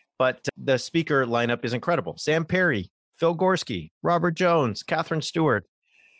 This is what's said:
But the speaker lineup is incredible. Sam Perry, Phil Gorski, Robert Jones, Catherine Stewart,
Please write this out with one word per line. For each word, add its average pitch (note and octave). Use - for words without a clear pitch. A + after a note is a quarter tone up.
But C3
the C3
speaker D3
lineup A#2
is A#2+
incredible. B2+
Sam D#3+
Perry, D#3+
Phil E3
Gorski, D#3
Robert E3+
Jones, D#3+
Catherine D#3+
Stewart, C#3